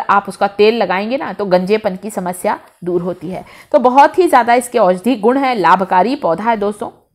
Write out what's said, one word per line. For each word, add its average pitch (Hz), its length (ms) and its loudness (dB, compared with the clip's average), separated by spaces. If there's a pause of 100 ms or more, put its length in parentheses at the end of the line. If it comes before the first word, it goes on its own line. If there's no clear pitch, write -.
आप 202 200 2
उसका 202 180 -4
तेल 208 280 2
लगाएंगे 208 420 -2
ना, 226 160 -8
तो 208 120 -6
गंजेपन 185 500 0
की 202 140 -14
समस्या 185 500 -6 (240)
दूर 175 180 -2
होती 175 260 -8
है। 180 180 -12 (260)
तो 294 80 4
बहुत 269 380 4
ही 349 100 4
ज़्यादा 240 260 4
इसके 247 260 0
औषधि 185 360 2
गुण 226 220 0
है, 262 180 -2
लाभकारी 185 600 2
पौधा 190 280 -4
है 233 140 0
दोस्तों, 208 320 -6 (260)